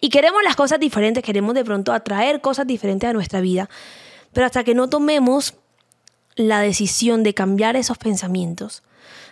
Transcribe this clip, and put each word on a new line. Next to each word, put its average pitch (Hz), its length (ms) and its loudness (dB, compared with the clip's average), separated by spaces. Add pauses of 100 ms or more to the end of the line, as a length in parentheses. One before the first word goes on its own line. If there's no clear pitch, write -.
y 294 80 0
queremos 330 340 4
las 359 140 0
cosas 277 240 2
diferentes, 226 420 0
queremos 208 320 -2
de 254 100 0
pronto 208 280 -2
atraer 226 480 0
cosas 269 260 -2
diferentes 202 420 -2
a 240 40 0
nuestra 196 280 -2
vida. 185 300 0 (640)
Pero 254 140 2
hasta 247 180 -2
que 240 100 2
no 254 140 2
tomemos 285 680 2 (800)
la 220 240 2
decisión 214 640 0
de 208 120 0
cambiar 196 420 0
esos 240 220 -4
pensamientos, 185 840 -6 (500)